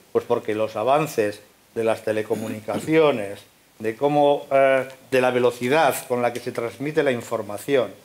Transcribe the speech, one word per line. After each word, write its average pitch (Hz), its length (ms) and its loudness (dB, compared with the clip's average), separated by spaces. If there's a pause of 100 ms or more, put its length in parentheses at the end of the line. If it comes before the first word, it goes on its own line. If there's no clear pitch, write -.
(120)
pues, 117 120 0
porque 113 300 -2
los 107 220 -2
avances 120 640 0 (340)
de 117 80 -4
las 110 200 0
telecomunicaciones, 107 1400 0 (380)
de 110 180 -4
cómo, 143 560 2
eh, 135 340 4 (240)
de 131 100 2
la 127 100 2
velocidad 123 760 2
con 123 160 -2
la 120 100 0
que 120 80 -8
se 123 120 -8
transmite 139 500 -4
la 143 80 2
información, 110 800 -2 (140)